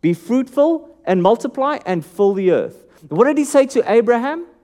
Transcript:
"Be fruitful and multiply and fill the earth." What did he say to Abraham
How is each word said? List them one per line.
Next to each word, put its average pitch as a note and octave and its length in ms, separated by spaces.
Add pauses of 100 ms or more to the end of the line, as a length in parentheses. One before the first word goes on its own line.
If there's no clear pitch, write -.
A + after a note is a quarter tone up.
"Be E3+ 140
fruitful C#4 720 (160)
and F3+ 180
multiply C4 640
and F3 180
fill G3+ 300
the F#3 160
earth." - 340 (240)
What F3 180
did D4 120
he D4 60
say C#4 220
to C4+ 200
Abraham A#3+ 600 (180)